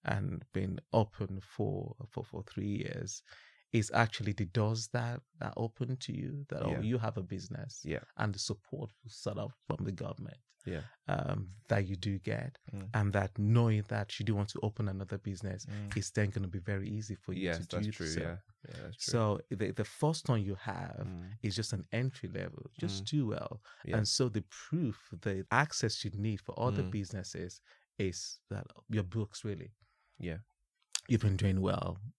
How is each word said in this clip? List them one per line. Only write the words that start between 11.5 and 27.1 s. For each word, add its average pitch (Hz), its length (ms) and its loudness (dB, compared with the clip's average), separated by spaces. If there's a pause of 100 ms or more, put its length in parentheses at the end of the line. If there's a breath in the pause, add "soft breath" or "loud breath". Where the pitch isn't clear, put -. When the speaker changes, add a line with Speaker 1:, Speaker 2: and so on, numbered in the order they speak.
Speaker 1:
that 101 180 4
you 98 100 -2
do 98 240 0
get, 113 380 -4 (140)
Speaker 2:
Mm. 98 220 -6
Speaker 1:
and 101 180 4
that 98 260 2
knowing 110 500 8
that 107 300 -2
you 104 60 0
do 107 100 4
want 101 160 2
to - 120 -4
open 107 260 0
another 98 300 -4
business, 95 480 -6
Speaker 2:
Mm. 104 300 -4
Speaker 1:
it's 101 140 -2
then 104 200 4
gonna 98 180 0
be 92 120 -4
very 98 280 -2
easy 104 280 -4
for - 160 -8
you 92 100 -2
Speaker 2:
Yes, 85 160 2
Speaker 1:
to 85 80 -4 (100)
Speaker 2:
that's 101 100 2
Speaker 1:
do 107 60 0
Speaker 2:
true, 87 140 -4
Speaker 1:
so. 80 140 0
Speaker 2:
yeah. 85 160 -2 (320)
Yeah, 82 140 -12
that's - 140 -10
true. - 160 -4
Speaker 1:
So 110 280 4 (100)
the, 101 220 0
the 107 120 0
first - 440 0
one 113 140 6
you 98 140 0
have 92 500 -6
Speaker 2:
Mm. 92 360 -8
Speaker 1:
is 101 120 0
just 110 180 -2
an 95 200 -2
entry 120 360 0
level. - 400 -6 (100)
Just 98 260 -2
Speaker 2:
Mm. 110 60 -6
Speaker 1:
do 147 180 4
well. - 340 -4 (220 loud breath)
Speaker 2:
Yeah. - 140 2
Speaker 1:
And 104 100 4
so 127 200 4
the 107 140 2
proof, - 680 -2 (120)
the 98 320 0
access 117 520 4
you 101 80 0
need 104 280 0
for - 180 -8
other 107 240 2
Speaker 2:
Mm. 90 80 0
Speaker 1:
businesses 92 680 -4 (380 soft breath)